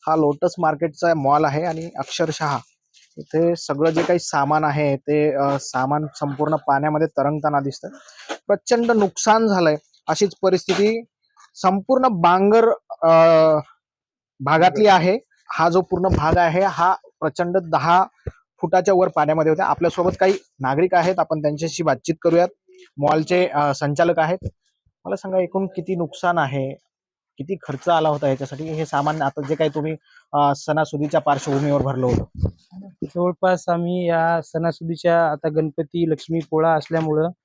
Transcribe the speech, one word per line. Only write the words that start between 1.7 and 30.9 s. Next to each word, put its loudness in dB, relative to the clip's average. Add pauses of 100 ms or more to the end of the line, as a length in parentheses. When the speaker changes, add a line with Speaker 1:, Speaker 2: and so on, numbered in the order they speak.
Speaker 1:
अक्षरशः -4 (640)
इथे 0
सगळं -2
जे 0
काही 0
सामान 0
आहे 0
ते, 0
अ, 0
सामान -4 (140)
संपूर्ण -4
पाण्यामध्ये 0
तरंगताना -2
दिसतंय. -10 (560)
प्रचंड 0
नुकसान 2
झालंय. 2 (320)
अशीच 0
परिस्थिती 0 (500)
संपूर्ण 0
बांगर, 4 (340)
अ, 4 (1300)
भागातली 4
आहे. 4 (340)
हा 2
जो 2
पूर्ण 0
भाग 2
आहे 2
हा 0 (260)
प्रचंड -2
दहा 2 (560)
फुटाच्या 2
वर 4
पाण्यामध्ये 0
होता. 0
आपल्यासोबत 0 (100)
काही 4 (280)
नागरिक 0
आहेत, 2
आपण -2
त्यांच्याशी -4
बातचीत -2
करूयात. 4 (500)
मॉलचे, 0
अ, 0
संचालक 0
आहेत. -2 (560)
मला -6
सांगा, -4
एकूण -2
किती -6
नुकसान -2
आहे, -4 (640)
किती -8
खर्च -8
आला 2
होता 0
याच्यासाठी? -6
हे -6
सामान -2
आता -4
जे 0
काही 0
तुम्ही, -6 (360)
अ, 2
सणासुदीच्या -2